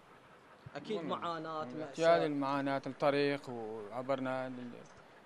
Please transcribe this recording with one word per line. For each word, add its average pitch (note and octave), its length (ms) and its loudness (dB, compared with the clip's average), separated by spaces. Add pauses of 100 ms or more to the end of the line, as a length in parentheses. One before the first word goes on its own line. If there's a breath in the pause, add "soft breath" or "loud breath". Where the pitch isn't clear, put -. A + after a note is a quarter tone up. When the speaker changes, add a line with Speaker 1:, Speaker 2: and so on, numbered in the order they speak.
(760)
Speaker 1:
أكيد G3+ 200 -4
Speaker 2:
والله E3 200 -2
Speaker 1:
معاناة، D#3+ 480 -4
Speaker 2:
من B2 60 -8
Speaker 1:
مأساة. B2+ 140 -6
Speaker 2:
اعتياد E3 380 6
المعاناة، C#3 640 0
الطريق، C#3+ 640 2
وعبرنا B2 1000 -4
لل-، B2 240 -10 (540)